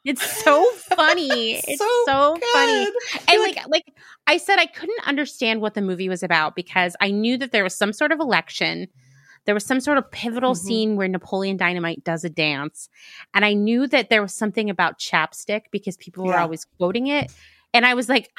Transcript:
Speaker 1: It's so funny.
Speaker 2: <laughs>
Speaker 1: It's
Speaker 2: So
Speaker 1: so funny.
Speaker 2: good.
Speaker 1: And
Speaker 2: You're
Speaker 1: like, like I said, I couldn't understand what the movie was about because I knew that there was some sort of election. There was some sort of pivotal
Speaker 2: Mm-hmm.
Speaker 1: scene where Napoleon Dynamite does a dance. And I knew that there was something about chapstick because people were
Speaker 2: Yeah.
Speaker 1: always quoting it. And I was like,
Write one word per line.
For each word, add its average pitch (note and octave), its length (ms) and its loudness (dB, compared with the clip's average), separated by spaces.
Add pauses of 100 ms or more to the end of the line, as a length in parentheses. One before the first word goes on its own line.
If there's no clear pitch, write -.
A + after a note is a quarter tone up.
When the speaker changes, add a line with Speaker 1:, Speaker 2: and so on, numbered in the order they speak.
Speaker 1:
It's C4+ 180 -2 (200)
so D#4+ 220 8 (300)
funny. C#4 600 2
Speaker 2:
<laughs> - 120 -6
Speaker 1:
It's C#4 120 -4
Speaker 2:
So G#4+ 80 0 (180)
Speaker 1:
so C#4+ 320 4 (160)
funny. A4+ 320 2
Speaker 2:
good. G4+ 80 -4 (200)
Speaker 1:
And - 200 0
Speaker 2:
You're G#4+ 140 4
Speaker 1:
like, - 200 -6
like D#4+ 260 -4 (340)
I D#4 100 4
said, G4 220 0
I E4+ 80 2
couldn't - 400 -10
understand B3+ 540 -2
what G#3+ 120 -4
the G#3 80 -4
movie F#3 280 -4
was F#3 140 -4
about E3 320 0
because F3+ 460 -2
I G3+ 100 2
knew A3 260 0
that B3 140 -8
there G#3+ 120 2
was F#3 120 -4
some G#3 180 0
sort D4+ 180 0
of D#4 80 0
election. F3+ 680 -2 (580)
There G#3 100 2
was G#3+ 100 -2
some C4 140 0
sort C#4 180 2
of C4+ 140 0
pivotal B3 420 -2
Speaker 2:
Mm-hmm. F3+ 140 -6
Speaker 1:
scene A3 280 0
where G3 120 0
Napoleon F#3+ 500 -4
Dynamite F3 460 -2
does E3 200 -4
a E3+ 60 -6
dance. D3+ 600 -4 (440)
And G3+ 120 2
I G#3 80 2
knew A3+ 340 2
that B3 240 0
there A3 100 6
was G3 120 -6
something G#3+ 360 -2
about F3+ 300 -2
chapstick F#3 720 -4
because G3 260 -6
people F#3 280 -10
were F#3 80 0
Speaker 2:
Yeah. F3 100 2
Speaker 1:
always D#3+ 220 -6
quoting G3 420 -4
it. C#4+ 240 -4 (420)
And A#3+ 120 4
I B3 80 4
was A#3+ 160 -2
like, C4 300 0